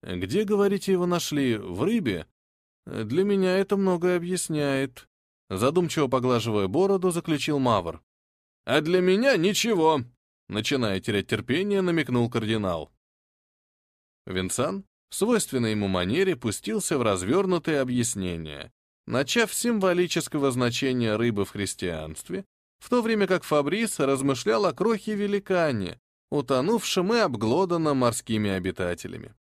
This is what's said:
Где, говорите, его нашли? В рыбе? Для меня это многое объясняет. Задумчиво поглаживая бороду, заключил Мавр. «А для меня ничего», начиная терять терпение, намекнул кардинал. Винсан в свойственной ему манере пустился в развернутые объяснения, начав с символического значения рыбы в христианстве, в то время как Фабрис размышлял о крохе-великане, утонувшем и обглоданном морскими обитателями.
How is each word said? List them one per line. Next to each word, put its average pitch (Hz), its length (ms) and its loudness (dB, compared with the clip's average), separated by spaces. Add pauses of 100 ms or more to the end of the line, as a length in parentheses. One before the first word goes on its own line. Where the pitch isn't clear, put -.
Где, 95 380 -2
говорите, 196 480 0
его 180 160 2
нашли? 143 500 0
В 92 240 -6
рыбе? 143 460 0 (580)
Для 113 380 -2
меня 190 340 2
это 196 180 0
многое 180 420 2
объясняет. 147 920 -4 (400)
Задумчиво 143 580 0
поглаживая 120 600 2
бороду, 185 420 2
заключил 151 480 -2
Мавр. 98 440 0 (640)
«А 151 160 2
для 175 180 2
меня 202 380 4
ничего», 165 640 4 (460)
начиная 107 520 0
терять 101 280 -2
терпение, 190 540 0
намекнул 143 480 0
кардинал. 104 600 -2 (1300)
Винсан 123 600 -4 (240)
в - 60 -16
свойственной 160 560 0
ему 104 160 0
манере 110 480 0
пустился 160 640 -4
в 120 60 0
развернутые 147 760 0
объяснения, 92 920 -4 (340)
начав 147 480 0
с - 40 -6
символического 175 920 0
значения 120 640 0
рыбы 107 300 0
в - 60 -16
христианстве, 90 960 -6 (340)
в - 100 -20
то 247 140 2
время 214 240 0
как 180 160 0
Фабрис 156 560 0
размышлял 139 680 0
о 165 80 0
крохе-великане, 196 1300 -2 (320)
утонувшем 151 840 0
и 240 40 4
обглоданном 156 800 2
морскими 113 520 0
обитателями. 90 840 -4 (140)